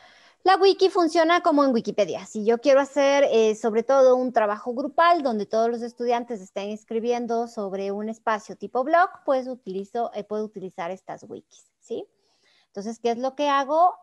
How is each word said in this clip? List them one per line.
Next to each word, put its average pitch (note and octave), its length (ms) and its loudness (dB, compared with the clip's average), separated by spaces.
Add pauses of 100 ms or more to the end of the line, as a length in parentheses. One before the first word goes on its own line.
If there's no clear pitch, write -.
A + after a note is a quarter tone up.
(440)
La F#4 140 4
wiki F#4+ 320 4
funciona E4+ 520 2
como D4+ 220 2
en C4+ 80 2
Wikipedia. F#3+ 540 -2
Si G#3+ 180 -10
yo A#3 160 2
quiero C4+ 220 4
hacer, C#4 500 2
eh, A3 240 4
sobre A3+ 280 -2
todo C4 340 4
un B3+ 160 -4
trabajo A#3+ 400 -2
grupal D#4 500 2
donde G#3+ 220 -2
todos A3+ 240 0
los A#3 120 -6
estudiantes A#3+ 600 -4
estén G3 280 -10
escribiendo A#3 800 -4
sobre G3 460 -8
un G#3+ 160 -8
espacio A3 480 -6
tipo C4 260 -6
blog, E4+ 260 2 (160)
pues C4 220 -2
utilizo, A3 640 -8
eh, G3+ 120 -10
puedo G#3+ 180 -6
utilizar F#3 480 -10
estas F3 320 -14
wikis, - 560 -20
¿sí? F4 260 -12 (640)
Entonces, A3 320 -12
¿qué A#3 120 -4
es A#3 60 -4
lo C4 180 -6
que D4 120 -2
hago? C#4+ 540 2